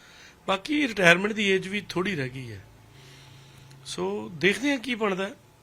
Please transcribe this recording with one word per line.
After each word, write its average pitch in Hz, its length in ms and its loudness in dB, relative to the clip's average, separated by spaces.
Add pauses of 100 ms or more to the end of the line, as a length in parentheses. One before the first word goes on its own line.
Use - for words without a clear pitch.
(480)
ਬਾਕੀ 294 400 0
ਰਿਟਾਇਰਮੈਂਟ 190 460 4
ਦੀ 202 160 0
ਏਜ 190 180 0
ਵੀ 196 220 -4
ਥੋੜ੍ਹੀ 190 260 -2
ਰਹਿ 131 140 -4
ਗਈ 127 220 -10
ਹੈ, 98 140 -14 (1200)
ਸੋ 208 480 -6
ਦੇਖਦੇ 196 380 2
ਹਾਂ 277 60 0
ਕੀ 247 180 -6
ਬਣਦਾ 196 300 0
ਹੈ। 220 80 -8 (300)